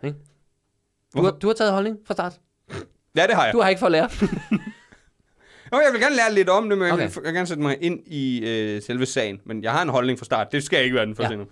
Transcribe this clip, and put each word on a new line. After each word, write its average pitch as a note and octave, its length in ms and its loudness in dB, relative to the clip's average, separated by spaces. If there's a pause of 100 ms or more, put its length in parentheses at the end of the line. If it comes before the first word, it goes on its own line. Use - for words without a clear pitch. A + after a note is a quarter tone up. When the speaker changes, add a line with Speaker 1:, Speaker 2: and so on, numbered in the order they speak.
Speaker 1:
ikke? D3 160 -6
Du - 40 -20 (960)
har, E3+ 40 4
Speaker 2:
Hvorfor? F#3 160 2
Speaker 1:
du F#3+ 80 -2
har A3 80 2
taget A3 180 2
holdning G#3 340 -2
fra G3+ 80 -4
start. F3+ 260 -6 (760)
Speaker 2:
Ja, E3 100 4
det A3+ 80 4
har E3 100 4
jeg. A2 80 2
Speaker 1:
Du A#3+ 80 2
har F#3+ 80 6
ikke F#3+ 100 2
fået G3 100 2
at F3 40 4
lære. E3 200 4
Speaker 2:
<laughs> - 60 -12 (1500)
Nå, B3 60 2
jeg D4 140 6
vil A#3 80 0
gerne C#4 160 2
lære A3+ 180 2
lidt F#3 140 4
om G#3 200 2
det, G3+ 100 2
men F3 140 2
Speaker 1:
Okay. E3+ 100 0
Speaker 2:
jeg G#2+ 60 -2
vil, F#2+ 60 -10
jeg - 100 -10
vil D#3+ 100 -4
gerne F3+ 120 -2
sætte D#3+ 160 -4
mig C#3 200 -2
ind E3+ 240 -2
i, C3+ 400 -4
øh, G#2+ 360 -4
selve B2+ 240 -4
sagen. G#2 380 -4
Men A2 180 -10
jeg A2 100 -2
har D#3+ 100 0
en E3+ 60 -2
holdning B2 300 0
fra - 60 -14
start. A2 280 -2
Det C#3+ 120 -2
skal E3+ 120 -2
jeg C3 80 4
ikke B2+ 120 0
være A2 100 0
den G#2+ 100 -8
første A2+ 180 -4
Speaker 1:
Ja. G2+ 60 -10
Speaker 2:
endnu. G2+ 120 -12